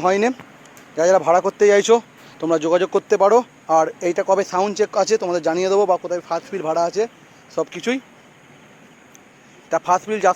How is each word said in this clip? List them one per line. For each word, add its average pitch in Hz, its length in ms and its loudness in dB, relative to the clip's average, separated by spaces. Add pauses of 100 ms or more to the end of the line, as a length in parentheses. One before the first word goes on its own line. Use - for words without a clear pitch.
হয়নি। 202 240 2 (680)
যারা 160 160 0
যারা 190 160 6
ভাড়া 170 200 4
করতে 196 240 0
চাইছো 202 240 4 (460)
তোমরা 165 240 0
যোগাযোগ 175 320 0
করতে 202 260 0
পারো। 202 160 4 (380)
আর 160 100 2 (200)
এইটা 175 220 -2
কবে 190 140 2 (100)
সাউন্ড 196 260 -2
চেক 208 120 0 (120)
আছে 202 200 0
তোমাদের 175 260 -4
জানিয়ে 180 240 -2
দেবো, 202 180 2
বা 180 120 2
কোথায় 175 260 -6
ফার্স্ট 170 220 -6
ফিল 190 180 -8
ভাড়া 160 200 -2
আছে 185 140 -4 (540)
সব 160 200 -4
কিছুই। 240 220 -4 (1700)
তা 165 160 -2
ফার্স্ট 180 200 0
ফিল 214 200 -6
যা 180 100 4